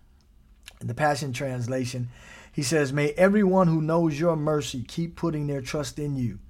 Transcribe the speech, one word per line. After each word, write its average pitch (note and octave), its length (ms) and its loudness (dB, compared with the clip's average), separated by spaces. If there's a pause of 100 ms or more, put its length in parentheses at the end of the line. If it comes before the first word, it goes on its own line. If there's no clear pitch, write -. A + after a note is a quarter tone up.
(800)
in - 60 -10
the A#2 80 -6
Passion C#3+ 380 0
Translation, B2+ 760 -4 (440)
he D3+ 100 -4
says, C#3 300 2
"May D3 180 2
everyone F#3+ 580 4
who D#3+ 140 2
knows D#3+ 360 2
your E3 180 2
mercy D3 460 -2
keep E3+ 340 -6
putting D3+ 300 -2
their C#3+ 140 -2
trust C3 380 -6
in D3 180 -4
you, A2+ 220 -4 (120)